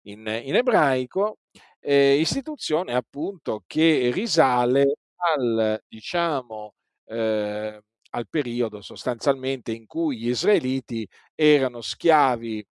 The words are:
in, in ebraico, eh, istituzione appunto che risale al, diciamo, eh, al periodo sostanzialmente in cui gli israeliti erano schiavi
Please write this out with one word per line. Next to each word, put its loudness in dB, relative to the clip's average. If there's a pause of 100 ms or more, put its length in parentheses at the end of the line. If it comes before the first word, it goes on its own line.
in, -8
in -4
ebraico, 0 (420)
eh, 4
istituzione -4
appunto -6
che 2
risale 2 (180)
al, 0
diciamo, -4 (320)
eh, -4 (280)
al -6
periodo -2
sostanzialmente -4
in -8
cui -4
gli -4
israeliti 0 (260)
erano 2
schiavi 2